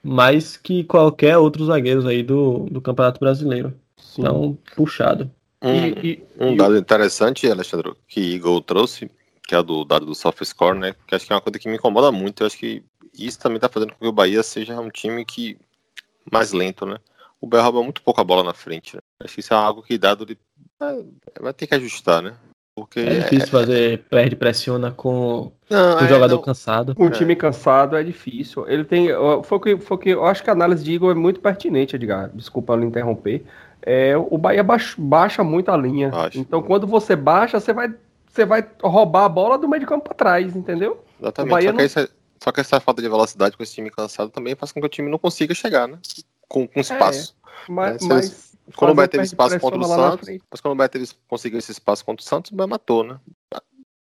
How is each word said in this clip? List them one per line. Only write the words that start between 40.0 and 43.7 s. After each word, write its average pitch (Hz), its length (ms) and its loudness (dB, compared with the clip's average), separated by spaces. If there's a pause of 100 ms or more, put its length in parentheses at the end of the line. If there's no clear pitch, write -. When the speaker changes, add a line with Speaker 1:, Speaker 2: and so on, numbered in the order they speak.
Speaker 2:
pra - 100 -12
trás, 180 400 0
entendeu? 185 480 -6 (180)
Speaker 3:
Exatamente. 131 300 -4
Speaker 2:
O 175 40 2
Bahia 175 160 2
Speaker 3:
Só - 20 0
que 226 60 -4
Speaker 2:
não 139 60 4
Speaker 3:
essa, 143 260 -2 (340)
só 127 80 -2
que - 80 -4
essa 135 180 2
falta 123 240 -2
de 117 60 -2
velocidade 107 480 0
com - 80 -10
esse - 100 -16